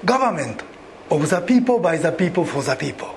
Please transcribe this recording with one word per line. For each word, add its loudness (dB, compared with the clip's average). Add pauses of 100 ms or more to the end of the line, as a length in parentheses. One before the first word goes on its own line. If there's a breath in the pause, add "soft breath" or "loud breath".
Government 0 (460)
of 2
the 2
people, 2
by 2
the 0
people, 0
for -4
the -2
people。 -6